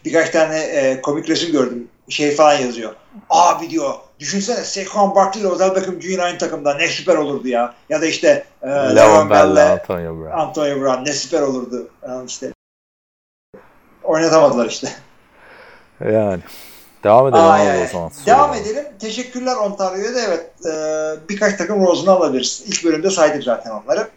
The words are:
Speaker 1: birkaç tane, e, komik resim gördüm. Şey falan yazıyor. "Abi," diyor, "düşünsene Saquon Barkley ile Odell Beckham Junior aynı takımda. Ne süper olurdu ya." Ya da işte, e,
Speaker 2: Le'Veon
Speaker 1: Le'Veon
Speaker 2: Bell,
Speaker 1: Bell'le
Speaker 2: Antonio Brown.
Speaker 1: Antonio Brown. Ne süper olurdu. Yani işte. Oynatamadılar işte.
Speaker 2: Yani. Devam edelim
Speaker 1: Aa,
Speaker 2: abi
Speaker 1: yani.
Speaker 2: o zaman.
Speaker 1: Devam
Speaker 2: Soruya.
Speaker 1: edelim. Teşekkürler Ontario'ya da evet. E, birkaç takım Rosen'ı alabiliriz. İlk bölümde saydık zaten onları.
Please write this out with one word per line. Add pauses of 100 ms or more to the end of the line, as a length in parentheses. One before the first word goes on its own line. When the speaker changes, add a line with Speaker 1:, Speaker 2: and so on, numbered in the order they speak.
Speaker 1:
birkaç
tane,
e,
komik
resim
gördüm. (200)
Şey
falan
yazıyor. (380)
"Abi,"
diyor, (260)
"düşünsene
Saquon
Barkley
ile
Odell
Beckham
Junior
aynı
takımda.
Ne
süper
olurdu
ya." (140)
Ya
da
işte, (180)
e,
Speaker 2:
Le'Veon
Speaker 1:
Le'Veon
Speaker 2:
Bell,
Speaker 1:
Bell'le
Speaker 2:
Antonio
Brown.
Speaker 1:
Antonio
Brown.
Ne
süper
olurdu. (200)
Yani
işte. (1500)
Oynatamadılar
işte. (1200)
Speaker 2:
Yani. (640)
Devam
edelim
Speaker 1:
Aa,
Speaker 2:
abi
Speaker 1:
yani.
Speaker 2:
o
zaman. (160)
Speaker 1:
Devam
Speaker 2:
Soruya.
Speaker 1:
edelim. (140)
Teşekkürler
Ontario'ya
da
evet. (160)
E, (560)
birkaç
takım
Rosen'ı
alabiliriz.
İlk
bölümde
saydık
zaten
onları.